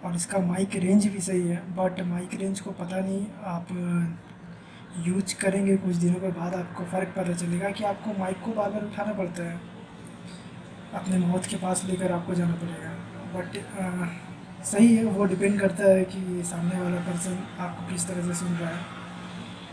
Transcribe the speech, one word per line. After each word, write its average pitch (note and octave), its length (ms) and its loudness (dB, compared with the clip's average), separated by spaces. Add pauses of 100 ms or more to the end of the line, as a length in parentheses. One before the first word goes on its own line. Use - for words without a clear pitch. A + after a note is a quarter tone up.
और F3 100 -2
इसका G3 240 0
माइक F#3 360 2
रेंज G3 320 6
भी G3 140 0
सही F3+ 280 2
है, F3 280 -2
but F#3 240 0
माइक F3 340 -2
रेंज G3 260 -2
को G3+ 100 -6
पता F#3 300 -4
नहीं, G3 260 -2 (180)
आप F3 220 -4 (1300)
यूज़ F3+ 360 0
करेंगे G3 420 4
कुछ F3+ 200 2
दिनों F3 240 4
के F#3+ 80 0
बाद E3+ 260 -2
आपको F3 300 -4
फ़र्क F#3 320 -2
पता F3 160 0
चलेगा F3 380 0
कि G3+ 140 -4
आपको G3+ 340 -2
माइक F#3+ 220 -2
को A3+ 120 -4
बार-बार G#3 320 0
उठाना G#3 280 -2
पड़ता F3+ 300 -2
है, E3+ 180 -6 (1300)
अपने F#3 240 2
माउथ F3+ 220 4
के F#3 160 -4
पास F3+ 280 0
लेकर F3+ 280 0
आपको F3 220 -2
जाना E3+ 200 2
पड़ेगा। E3+ 400 -6 (380)
But, F3+ 260 -6 (200)
अ, F3+ 340 -2 (520)
सही A3+ 320 8
है, A3+ 80 6
वो G3+ 200 4
डिपेंड G3 360 4
करता F#3+ 240 2
है F#3+ 200 10
कि F#3 400 -2
सामने F3 360 0
वाला F3+ 160 2
पर्सन F3 640 -4
आपको F3 320 -4
किस F3 160 -2
तरह F3+ 180 -2
से F3 80 0
सुन F3 180 0
रहा E3 180 0
है। - 300 -8 (720)